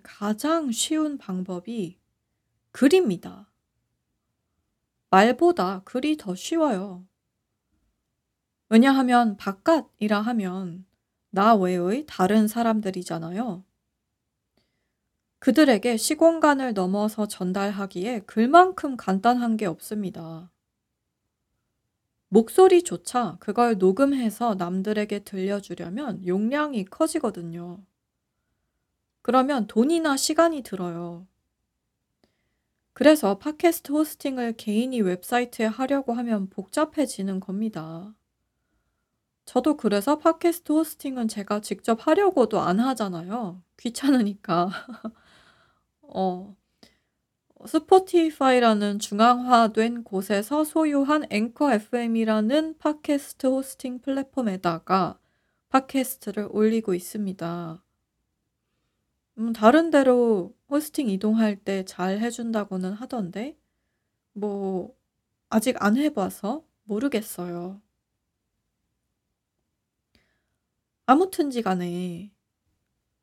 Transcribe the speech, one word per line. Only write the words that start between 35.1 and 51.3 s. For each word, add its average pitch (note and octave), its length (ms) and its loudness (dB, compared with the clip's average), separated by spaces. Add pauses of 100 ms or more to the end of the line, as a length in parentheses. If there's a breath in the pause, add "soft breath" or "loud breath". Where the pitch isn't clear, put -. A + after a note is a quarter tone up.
하려고 C4 460 -2
하면 A3 360 -4
복잡해지는 G3+ 880 -4
겁니다. F#3+ 760 -8 (1300)
저도 C#4+ 320 0
그래서 G3+ 400 0
팟캐스트 E4 560 0
호스팅은 C#4 540 -2
제가 G#3 340 -6
직접 A3+ 460 -4
하려고도 D#4 520 4
안 F3 200 0
하잖아요. G3 840 -6 (160)
귀찮으니까. G#3 920 0 (180)
<laughs> - 1120 -20
어, F#3+ 540 -6 (1120 soft breath)
스포티파이라는 C4 1300 2
중앙화된 A#3 1040 2
곳에서 G#3 600 -2
소유한 D4+ 640 0
앵커 A#3 440 0